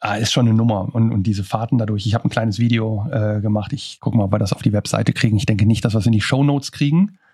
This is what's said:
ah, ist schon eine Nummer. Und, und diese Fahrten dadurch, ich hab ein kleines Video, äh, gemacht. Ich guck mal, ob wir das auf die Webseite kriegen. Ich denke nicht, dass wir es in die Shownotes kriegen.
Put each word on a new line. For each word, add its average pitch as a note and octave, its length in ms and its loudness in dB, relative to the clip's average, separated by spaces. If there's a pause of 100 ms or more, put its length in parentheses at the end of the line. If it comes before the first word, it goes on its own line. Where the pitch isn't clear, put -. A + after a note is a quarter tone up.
ah, G#2 140 -2
ist A2 180 -2
schon B2 140 2
eine A2 100 4
Nummer. G#2+ 380 0
Und, A2+ 180 2
und G#2 120 0
diese G2+ 180 -2
Fahrten A2+ 360 -4
dadurch, G#2+ 280 -4
ich G#2 80 0
hab - 100 -2
ein - 60 0
kleines A2+ 300 -2
Video, A2 500 0
äh, G#2+ 300 -2
gemacht. G#2 320 -2
Ich - 280 -10
guck - 140 -2
mal, A2+ 100 4
ob G2 80 -4
wir G#2 60 4
das G2 140 0
auf - 100 -10
die - 100 2
Webseite G#2 400 0
kriegen. G#2+ 240 2
Ich - 100 0
denke G2+ 200 2
nicht, A2 180 2
dass G#2 100 2
wir A2 40 2
es G2+ 80 0
in A#2 60 4
die G#2+ 80 4
Shownotes C#3 500 0
kriegen. D#3+ 480 0 (160)